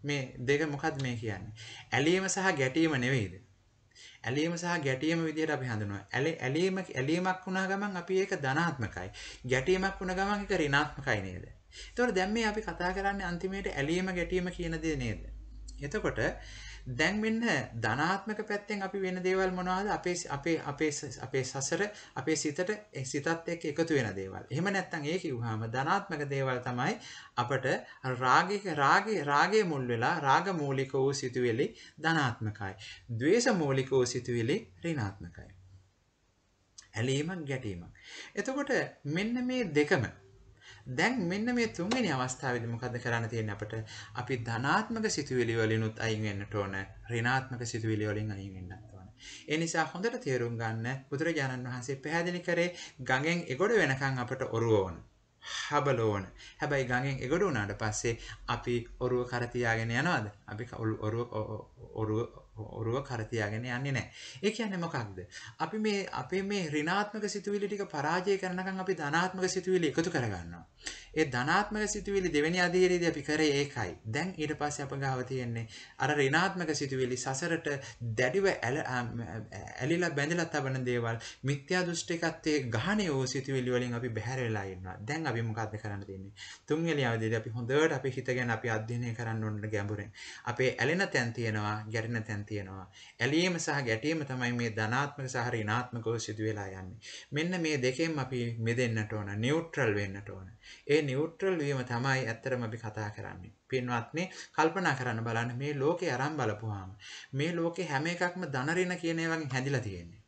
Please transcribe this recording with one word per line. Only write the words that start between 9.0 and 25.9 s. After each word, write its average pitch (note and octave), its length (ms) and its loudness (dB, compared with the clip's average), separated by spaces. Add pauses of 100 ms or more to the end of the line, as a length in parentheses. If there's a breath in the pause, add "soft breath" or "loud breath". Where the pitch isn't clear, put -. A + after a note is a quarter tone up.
ගැටීමක් F3+ 520 2
වුණ F#3 180 -2
ගමන් G3 260 0
ඒක G3+ 140 -2
ඍණාත්මකයි C#3+ 680 2
නේද? F#2 260 -8 (340 loud breath)
එතකොට A#3+ 320 0
දැන් F#3 180 2
මේ A3+ 140 2
අපි G#3+ 160 0
කතා F3+ 300 -2
කරන්නේ G3 340 -2
අන්තිමේට F#3+ 460 -2
ඇලීම F3 400 0
ගැටීම F3+ 380 0
කියන E3 280 -4
දේ D#3 180 0
නේද? A#2 300 -2 (520)
එතකොට C#3+ 420 -2 (640 loud breath)
දැන් D3+ 320 2
මෙන්න A3 240 2 (340)
ධනාත්මක D#3 680 0
පැත්තෙන් G#3 400 -2
අපි F#3+ 180 -4
වෙන F#3 160 0
දේවල් F#3 340 4
මොනවද? F#3 380 0
අපේ F3+ 260 0
ස-, E3+ 120 -6
අපේ, D#3 340 0
අපේ D3 300 0
ස-, D3 280 -6
අපේ C3 240 -2
සසර, D#3 400 0 (300 loud breath)
අපේ D#3 240 2
සිතට, D#3+ 340 0 (180)
ඒ C3+ 160 -6
සිතත් C#3+ 220 -2
එක්ක E3 380 -2
එකතු E3 300 2
වෙන A#2+ 160 4
දේවල්. F#2+ 340 -6
එහෙම D3+ 220 0
නැත්නම් F3+ 380 -2
ඒ D#3+ 140 0
කිව්වහම A#2 480 -2
ධනාත්මක D3 580 0